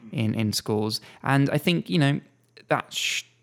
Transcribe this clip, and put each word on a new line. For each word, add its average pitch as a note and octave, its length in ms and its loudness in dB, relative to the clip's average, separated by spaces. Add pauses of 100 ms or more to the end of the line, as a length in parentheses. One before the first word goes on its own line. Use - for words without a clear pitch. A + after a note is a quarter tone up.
(100)
in, A2+ 240 -2
in G#2+ 180 0
schools. G#2+ 480 -2 (220)
And C#3 280 4
I D3 80 0
think, E3+ 300 0
you F3+ 100 2
know, C#3+ 220 2 (480)
that - 240 -2
sh-, - 320 -4 (180)